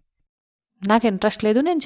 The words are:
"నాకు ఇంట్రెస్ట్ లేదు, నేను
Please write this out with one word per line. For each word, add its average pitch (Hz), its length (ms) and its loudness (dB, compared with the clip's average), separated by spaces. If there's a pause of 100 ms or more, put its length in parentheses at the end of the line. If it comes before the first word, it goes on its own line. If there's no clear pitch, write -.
(880)
"నాకు 220 200 2
ఇంట్రెస్ట్ 208 360 -2
లేదు, 214 160 2
నేను 320 260 0